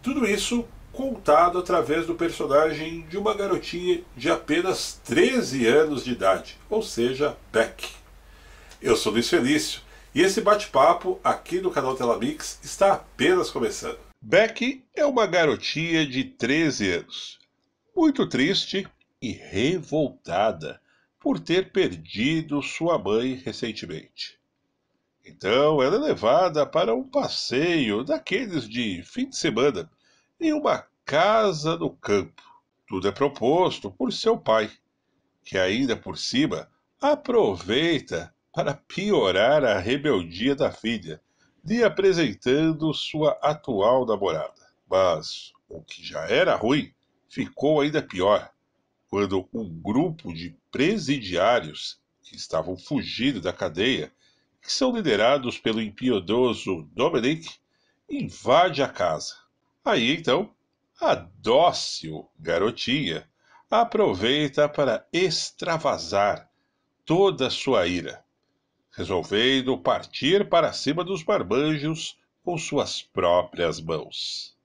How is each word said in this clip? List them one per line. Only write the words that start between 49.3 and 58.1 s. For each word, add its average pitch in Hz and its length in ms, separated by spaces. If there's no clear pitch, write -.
um 113 120
grupo 95 680
de 85 200
presidiários 120 1300
que - 140
estavam 85 400
fugindo 113 640
da 87 140
cadeia, 90 580
que - 100
são 254 240
liderados 127 600
pelo 110 240
impiedoso 104 1120
Dominic, 143 560
invade 151 760